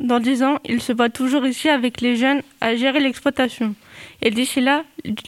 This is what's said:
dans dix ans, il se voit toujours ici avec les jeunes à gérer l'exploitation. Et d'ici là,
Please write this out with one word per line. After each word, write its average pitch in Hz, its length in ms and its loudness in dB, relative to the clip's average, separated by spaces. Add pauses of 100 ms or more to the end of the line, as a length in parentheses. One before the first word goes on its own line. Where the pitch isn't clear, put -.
dans 240 200 2
dix 247 220 2
ans, 277 220 2
il 233 160 -2
se - 120 -4
voit 233 180 2
toujours 254 360 0
ici 262 220 0
avec 247 320 2
les 240 160 2
jeunes 269 260 2 (180)
à 233 160 0
gérer 269 240 2
l'exploitation. 254 760 -2 (480)
Et 226 80 2
d'ici 254 300 -2
là, 285 240 2 (440)